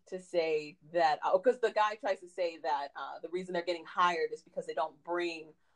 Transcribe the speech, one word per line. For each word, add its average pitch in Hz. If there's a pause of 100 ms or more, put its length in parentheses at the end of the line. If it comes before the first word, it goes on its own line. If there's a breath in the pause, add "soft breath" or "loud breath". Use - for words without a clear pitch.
to 190
say 160 (160)
that, 160
uh, 160
'cause 240
the 214
guy 214
tries 208
to 175
say 170
that, 143
uh, 139
the 165
reason 180
they're 175
getting 170
hired 165
is 156
because -
they 156
don't 156
bring 170 (220)